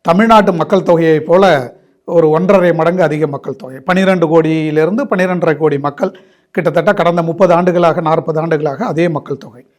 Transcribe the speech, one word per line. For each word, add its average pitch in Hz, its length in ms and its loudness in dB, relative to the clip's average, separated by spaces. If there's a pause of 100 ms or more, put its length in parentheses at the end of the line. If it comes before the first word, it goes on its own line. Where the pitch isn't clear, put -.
தமிழ்நாட்டு 202 520 4
மக்கள் 165 300 -2
தொகையை 160 360 2
போல 160 540 2 (320)
ஒரு 165 240 2
ஒன்றரை 175 440 2
மடங்கு 170 300 0
அதிக 151 240 -2
மக்கள் 139 280 -10
தொகை. 131 240 -18
பன்னிரெண்டு 185 480 0
கோடியிலிருந்து 160 760 0
பன்னிரெண்டரை 180 540 -2
கோடி 147 220 0
மக்கள், 143 400 -6 (320)
கிட்டத்தட்ட 175 420 0
கடந்த 175 280 0
முப்பது 170 320 0
ஆண்டுகளாக, 175 480 0
நாற்பது 160 380 -2
ஆண்டுகளாக 151 460 -4
அதே 170 220 -2
மக்கள் 143 300 -6
தொகை. - 280 -20 (140)